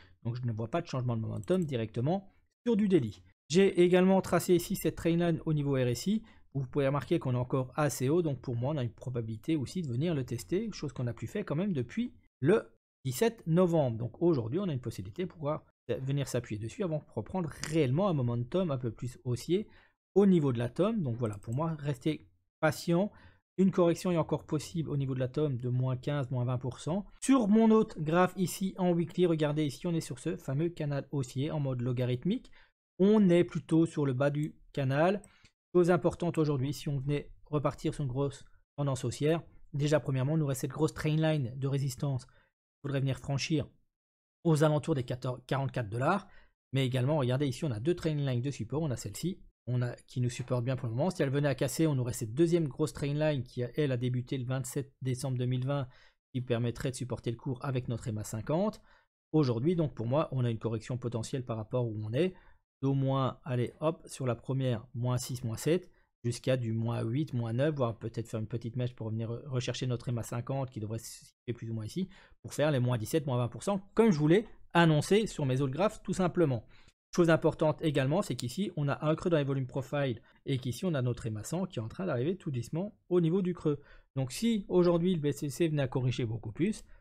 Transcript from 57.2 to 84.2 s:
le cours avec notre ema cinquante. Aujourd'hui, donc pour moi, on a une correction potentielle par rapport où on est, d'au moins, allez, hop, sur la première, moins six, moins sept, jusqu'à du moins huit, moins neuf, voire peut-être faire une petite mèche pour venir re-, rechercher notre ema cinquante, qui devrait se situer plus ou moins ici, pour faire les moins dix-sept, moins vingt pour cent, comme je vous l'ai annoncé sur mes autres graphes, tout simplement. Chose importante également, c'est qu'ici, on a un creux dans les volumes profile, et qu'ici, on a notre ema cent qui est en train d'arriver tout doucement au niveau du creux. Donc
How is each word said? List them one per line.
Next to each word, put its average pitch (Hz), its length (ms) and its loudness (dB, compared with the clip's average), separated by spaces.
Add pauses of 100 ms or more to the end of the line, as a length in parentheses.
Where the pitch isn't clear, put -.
le 113 60 -6
cours 127 260 -6
avec 131 240 -2
notre 117 220 -4
ema 107 160 -6
cinquante. 160 560 -2 (500)
Aujourd'hui, 143 440 2
donc 160 180 0
pour 113 140 -4
moi, 139 240 0
on 131 120 0
a 120 60 2
une 110 100 -2
correction 117 380 -4
potentielle 120 480 -6
par 117 120 -6
rapport 120 300 -2
où 107 160 -4
on 107 80 -6
est, 175 220 0 (480)
d'au 139 140 0
moins, 135 480 0
allez, 123 360 -2
hop, 165 280 -2
sur - 180 -8
la 123 80 0
première, 127 640 -2
moins 123 240 0
six, 123 240 -6
moins 110 120 -4
sept, 170 360 0 (320)
jusqu'à 123 340 -2
du 113 160 -2
moins 117 300 -2
huit, 131 300 -2
moins 117 200 -2
neuf, 143 220 0
voire 120 240 -2
peut-être 113 280 -6
faire 113 120 -6
une 107 80 -6
petite 113 280 -8
mèche 123 200 -4
pour 110 140 -8
venir 110 200 -4
re-, 117 180 -10
rechercher 127 380 -4
notre 123 240 -4
ema 120 140 -4
cinquante, 127 480 -6
qui - 80 -10
devrait 107 180 -6
se - 280 -14
situer - 280 -10
plus 113 160 -10
ou 113 60 -4
moins 110 100 -6
ici, 185 240 -4 (320)
pour - 140 -14
faire 147 160 4
les 135 80 2
moins 123 180 2
dix-sept, 139 300 -2
moins 123 100 0
vingt 123 120 0
pour - 120 -10
cent, 196 320 -2
comme 220 180 6
je 151 60 2
vous 147 100 4
l'ai 196 200 6 (260)
annoncé 170 540 6
sur - 180 -4
mes 131 160 2
autres 139 120 0
graphes, 185 280 0
tout 190 120 -4
simplement. 165 520 2 (500)
Chose 170 140 6
importante 156 540 2
également, 147 380 2
c'est 147 140 -4
qu'ici, 180 420 -4
on 143 100 0
a 143 180 -4
un 156 100 4
creux 170 140 -4
dans 165 80 4
les 143 60 2
volumes 135 240 -2
profile, 135 540 -4 (260)
et 139 100 0
qu'ici, 123 280 -4
on 175 100 0
a 131 80 0
notre 123 240 -2
ema 107 160 -6
cent 175 220 -4
qui - 120 -10
est 113 60 -4
en 113 40 -8
train 185 200 -6
d'arriver 143 280 -2
tout - 140 -10
doucement 151 480 -6 (120)
au 180 120 4
niveau 170 220 2
du 180 100 -2
creux. 147 260 -2 (360)
Donc 131 160 -2